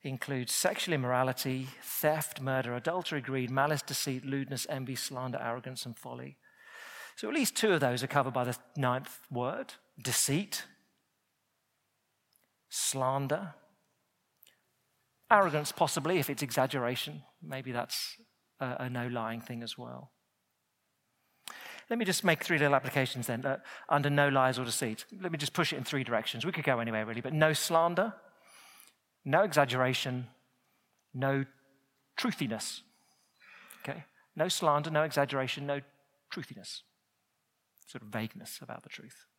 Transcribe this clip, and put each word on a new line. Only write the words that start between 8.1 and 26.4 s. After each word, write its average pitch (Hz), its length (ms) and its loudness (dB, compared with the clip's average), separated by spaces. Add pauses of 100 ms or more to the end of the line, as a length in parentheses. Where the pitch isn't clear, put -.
by 127 100 0
the 123 140 -2 (180)
ninth 127 440 0 (100)
word, 139 440 -4 (280)
deceit, 139 600 0 (2000)
slander, 139 840 0 (1800)
arrogance 165 420 6
possibly 160 460 2
if - 120 0
it's 135 120 -4
exaggeration. 131 800 -2 (220)
Maybe 135 280 -10
that's - 440 -4 (440)
a, 127 200 -4
a 127 100 -4
no 123 180 -4
lying 117 340 -4
thing 117 200 -10
as 117 160 -8
well. 123 340 -14 (1800)
Let 233 80 0
me 240 60 2
just 185 180 2
make 170 200 4
three 170 140 2
little 143 180 6
applications 131 520 0
then, 127 180 -2
uh, 139 120 0 (320)
under 147 200 4
no 143 200 6
lies 131 280 6
or 127 80 -2
deceit. 113 400 -2 (160)
Let 175 100 -4
me 165 60 -4
just 147 160 -2
push 160 200 2
it 143 40 -4
in 131 60 -6
three 135 200 -2
directions. 117 420 -2